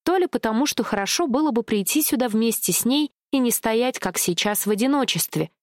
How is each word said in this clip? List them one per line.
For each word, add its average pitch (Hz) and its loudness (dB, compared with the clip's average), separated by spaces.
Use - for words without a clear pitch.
то 359 2
ли 359 0
потому, 226 -2
что 233 -2
хорошо 202 -2
было 294 2
бы 226 0
прийти 214 0
сюда 247 0
вместе 220 0
с - 0
ней 285 2
и 277 2
не 247 2
стоять, 233 0
как 185 -4
сейчас, 208 0
в 202 2
одиночестве, 214 0